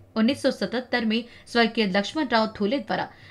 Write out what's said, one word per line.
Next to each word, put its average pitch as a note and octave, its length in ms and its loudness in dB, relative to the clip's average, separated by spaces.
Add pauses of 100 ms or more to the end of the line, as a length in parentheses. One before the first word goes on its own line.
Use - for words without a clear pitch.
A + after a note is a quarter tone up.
(160)
उन्नीस A#3 260 2
सौ C4+ 80 2
सतहत्तर A#3+ 540 -2
में A3 180 0 (240)
स्वर्गीय A3+ 400 2
लक्ष्मण G3+ 420 0
राव A3 180 2 (100)
धूले G#3+ 220 0
द्वारा F3+ 300 -4 (220)